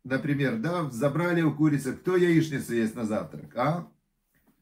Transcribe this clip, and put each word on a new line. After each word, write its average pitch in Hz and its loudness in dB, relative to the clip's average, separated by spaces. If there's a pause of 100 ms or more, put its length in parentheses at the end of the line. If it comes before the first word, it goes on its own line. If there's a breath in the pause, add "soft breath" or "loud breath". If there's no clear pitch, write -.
например, 135 -2
да, 165 -2
забрали 156 0
у 151 2
курицы, 143 2
кто 180 -2
яичницу 151 2
ест 113 0
на 117 -4
завтрак, 98 -6
а? 151 -2 (760)